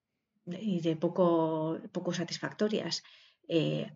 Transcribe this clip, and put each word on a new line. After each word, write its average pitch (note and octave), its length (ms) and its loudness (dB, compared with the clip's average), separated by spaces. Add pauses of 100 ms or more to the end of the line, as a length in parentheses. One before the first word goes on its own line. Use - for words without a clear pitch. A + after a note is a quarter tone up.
(460)
y F3+ 340 -2
de D#3+ 160 2
poco, E3 840 2 (140)
poco F3 200 -4
satisfactorias, E3 920 -2 (440)
eh, D3+ 480 0